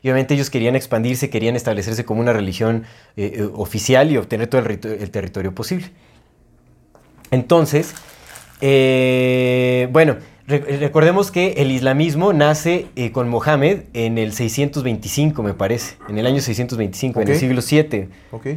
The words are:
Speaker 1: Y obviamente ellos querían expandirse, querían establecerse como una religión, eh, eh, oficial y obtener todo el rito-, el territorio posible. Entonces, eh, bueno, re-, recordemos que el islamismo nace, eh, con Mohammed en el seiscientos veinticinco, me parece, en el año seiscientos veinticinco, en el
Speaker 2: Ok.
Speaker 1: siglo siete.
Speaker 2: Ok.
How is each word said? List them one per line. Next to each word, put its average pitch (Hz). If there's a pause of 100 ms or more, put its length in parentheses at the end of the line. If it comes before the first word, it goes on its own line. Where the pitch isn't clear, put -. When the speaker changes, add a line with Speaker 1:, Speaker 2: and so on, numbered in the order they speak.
Speaker 1:
Y 131
obviamente 131
ellos 139
querían 120
expandirse, 127
querían 113
establecerse 113
como 113
una 120
religión, 110 (340)
eh, 104
eh, 104
oficial 127
y 139
obtener 113
todo 127
el 107
rito-, 104
el 104
territorio 95
posible. 180 (1400)
Entonces, 156 (680)
eh, 127
bueno, 156 (300)
re-, 143
recordemos 160
que 175
el 135
islamismo 143
nace, 151 (100)
eh, 117
con 120
Mohammed 135 (140)
en 113
el 107
seiscientos 139
veinticinco, 123
me 101
parece, 107 (120)
en 107
el 117
año 135
seiscientos 123
veinticinco, 110
en 104
el 143
Speaker 2:
Ok. 156
Speaker 1:
siglo 127
siete. 147 (240)
Speaker 2:
Ok. 113 (100)